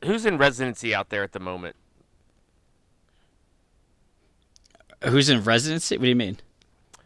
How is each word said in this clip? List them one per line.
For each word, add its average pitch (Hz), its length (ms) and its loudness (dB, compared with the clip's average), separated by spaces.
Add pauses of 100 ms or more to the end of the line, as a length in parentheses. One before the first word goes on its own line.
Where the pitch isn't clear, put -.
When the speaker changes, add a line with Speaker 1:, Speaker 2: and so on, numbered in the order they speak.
Speaker 1:
Who's 214 200 -2
in 190 120 0
residency 123 580 0
out 98 140 -2
there 101 140 -4
at 101 100 -10
the 101 60 -10
moment? 92 360 -10 (3250)
Speaker 2:
Who's 135 240 4
in 123 160 4
residency? 131 540 0
What 123 60 -4
do 127 60 4
you 123 60 4
mean? 110 220 -2 (680)